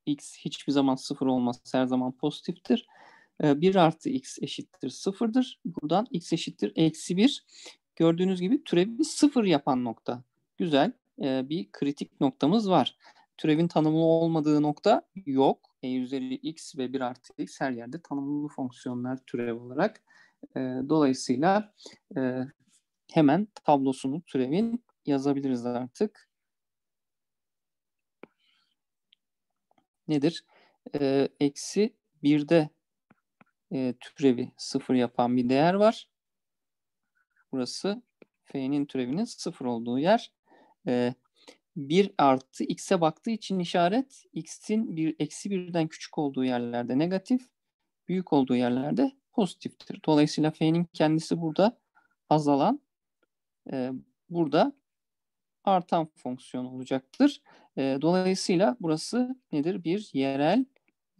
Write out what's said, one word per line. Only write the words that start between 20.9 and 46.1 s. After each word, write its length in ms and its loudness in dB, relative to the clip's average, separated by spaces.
e, 240 -2
hemen 360 4
tablosunu 580 0
türevin 640 -2
yazabiliriz 600 0
artık. 640 -6
Nedir? 380 0
E, 340 0
eksi 560 -2
birde, 460 4
e, 260 -4
türevi 580 0
sıfır 380 -4
yapan 420 0
bir 120 0
değer 240 4
var. 360 2
Burası 500 -6
F'nin 420 -4
türevinin 380 -4
sıfır 420 -8
olduğu 340 -2
yer. 320 2
E, 260 0
bir 420 2
artı 460 2
x'e 380 -2
baktığı 300 0
için 280 -4
işaret, 640 0
x'in 600 -4
bir, 240 -2
eksi 300 -6
birden 380 -2
küçük 300 -14